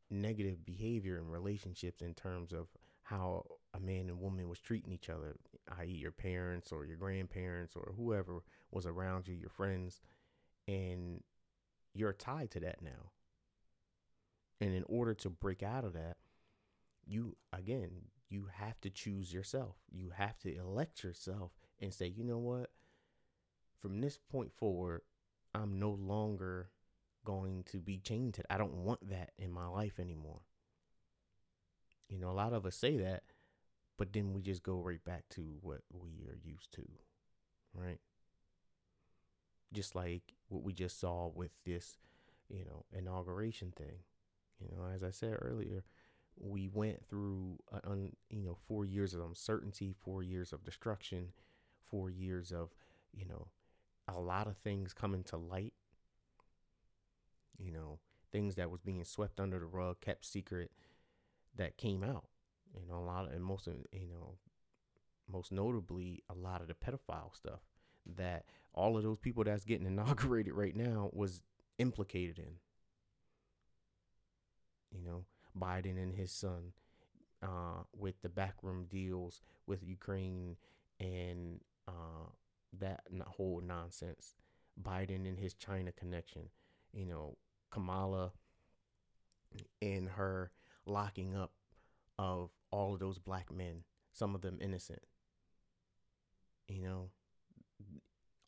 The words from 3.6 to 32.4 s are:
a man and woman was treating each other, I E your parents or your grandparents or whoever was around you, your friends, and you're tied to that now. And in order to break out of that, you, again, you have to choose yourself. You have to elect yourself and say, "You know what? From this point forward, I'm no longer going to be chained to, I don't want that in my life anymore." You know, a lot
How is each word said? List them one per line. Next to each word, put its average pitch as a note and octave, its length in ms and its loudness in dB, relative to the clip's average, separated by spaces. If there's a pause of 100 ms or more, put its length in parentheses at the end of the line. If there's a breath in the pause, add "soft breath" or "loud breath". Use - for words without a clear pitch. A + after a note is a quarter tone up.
a F#2+ 60 -4
man F#2 300 2
and F2+ 100 -2
woman F#2 300 0
was F2 100 -6
treating - 340 0
each - 160 -6
other, D#2 260 -2 (340)
I F2 160 -4
E F2 60 -2
your E2 200 -2
parents F2+ 600 0
or D2+ 140 -4
your D#2+ 120 -6
grandparents F#2 800 -2
or - 220 -4
whoever G2 460 2 (280 loud breath)
was F2+ 140 0
around F#2 420 2
you, F#2 80 -2
your E2+ 140 -4
friends, F#2 520 0 (640 soft breath)
and F2+ 560 0 (720)
you're G2+ 200 4
tied C3 380 -2
to - 100 -2
that F2 200 -4
now. D#2+ 300 -10 (1500)
And G2 120 6
in F#2 140 4
order A#2 280 6
to G2+ 140 -2
break F#2 320 0
out A#2 220 2
of F#2+ 100 -2
that, E2 240 -4 (880 soft breath)
you, A2 320 0 (140)
again, F#2 580 -2 (200)
you G2 240 -2
have G#2 280 -4
to G2+ 80 -2
choose F#2+ 440 -2
yourself. G2 420 -2 (160)
You F#2 200 -6
have G2 280 -2
to F2 160 -2
elect F#2+ 480 0
yourself F#2 480 -4 (280 soft breath)
and F#2+ 140 -2
say, F2+ 140 0
"You G2+ 160 -2
know A#2+ 160 2
what? B2 320 0 (1080 soft breath)
From G2 240 0
this C#3+ 160 2
point - 360 -2
forward, F2+ 480 2 (520)
I'm G#2 240 2
no G#2 140 4
longer G2 800 2 (540)
going F#2+ 400 2
to - 140 -4
be F#2 200 0
chained A2+ 360 2
to, - 180 0
I F#2+ 40 4
don't G2+ 160 4 (100)
want G2 260 2
that F#2 280 -2
in F#2 140 -2
my F2 160 -2
life G2 320 0
anymore." D#2+ 420 -4 (1700)
You F#2+ 100 -2
know, F2+ 100 2
a - 20 4
lot G#2 220 6